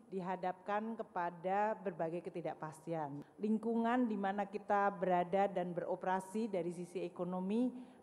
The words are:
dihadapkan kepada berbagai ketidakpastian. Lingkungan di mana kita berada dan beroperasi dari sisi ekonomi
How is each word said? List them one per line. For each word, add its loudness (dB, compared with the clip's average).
dihadapkan -2
kepada 0
berbagai -2
ketidakpastian. -6
Lingkungan 2
di -2
mana 0
kita 4
berada 4
dan -2
beroperasi 0
dari 0
sisi -6
ekonomi 0